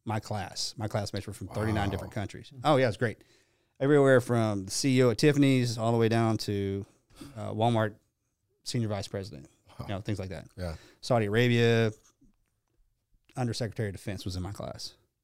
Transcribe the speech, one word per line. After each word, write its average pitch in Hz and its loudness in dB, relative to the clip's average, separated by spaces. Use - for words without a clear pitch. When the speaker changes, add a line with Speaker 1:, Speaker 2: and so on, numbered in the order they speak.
Speaker 1:
my 107 -2
class. - -8
My 107 -4
classmates 101 -6
were 101 -10
from 101 -12
thirty-nine 107 -2
different 98 -6
Speaker 2:
Wow. 113 -6
Speaker 1:
countries. - -12
Oh, 147 4
yeah, 127 4
it's 101 -4
great. 110 -2
Everywhere 135 6
from 110 0
the 95 -12
C 135 0
E 131 6
O 123 6
at 113 -2
Tiffany's 135 4
all 113 0
the 117 4
way 113 6
down 113 2
to, 98 -4
uh, 104 -8
Walmart 110 2
senior 113 -2
vice 101 -4
president, 98 -10
Speaker 2:
Wow. - -14
Speaker 1:
you 104 -6
know, 95 -6
things 107 -6
like 95 -8
that. 80 -12
Speaker 2:
Yeah. 82 -8
Speaker 1:
Saudi 117 2
Arabia, 117 4
undersecretary 117 -4
of 90 -8
defense 92 -10
was 92 -6
in 92 -6
my 95 -8
class. - -12